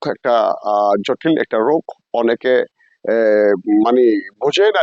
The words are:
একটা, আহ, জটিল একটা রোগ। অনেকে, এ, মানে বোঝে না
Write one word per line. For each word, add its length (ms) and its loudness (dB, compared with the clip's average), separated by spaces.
একটা, 260 -2
আহ, 300 0
জটিল 300 -2
একটা 200 -4
রোগ। 240 -2
অনেকে, 420 0
এ, 60 0
মানে 200 2
বোঝে 240 0
না 160 0